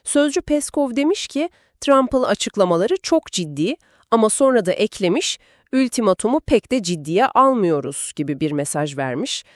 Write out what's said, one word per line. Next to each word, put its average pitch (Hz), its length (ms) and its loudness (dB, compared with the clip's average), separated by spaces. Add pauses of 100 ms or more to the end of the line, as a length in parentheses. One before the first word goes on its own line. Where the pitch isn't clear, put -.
Sözcü 294 360 0
Peskov 285 560 -2
demiş 302 300 0
ki 311 240 -4 (300)
Trump'ın 269 420 2
açıklamaları 196 800 0
çok - 300 0
ciddi 160 440 -4 (340)
ama 220 200 4
sonra 254 360 2
da 180 60 0
eklemiş, 208 680 -2 (340)
"Ultimatumu 254 680 0
pek - 320 0
de 254 100 -2
ciddiye 170 440 0
almıyoruz." 180 880 0
gibi 143 240 -4
bir 156 120 -2
mesaj 143 440 -4
vermiş. 135 480 -6 (120)